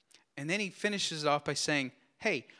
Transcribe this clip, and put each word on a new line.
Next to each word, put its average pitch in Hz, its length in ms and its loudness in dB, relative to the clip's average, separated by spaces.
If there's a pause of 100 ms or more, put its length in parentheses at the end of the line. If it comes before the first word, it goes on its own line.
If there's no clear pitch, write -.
(360)
And 143 120 -6
then 196 120 0
he 196 100 -2
finishes 175 540 -2
it 151 40 4
off 147 160 2
by 147 100 0
saying, 139 360 0 (280)
"Hey, 170 280 0 (140)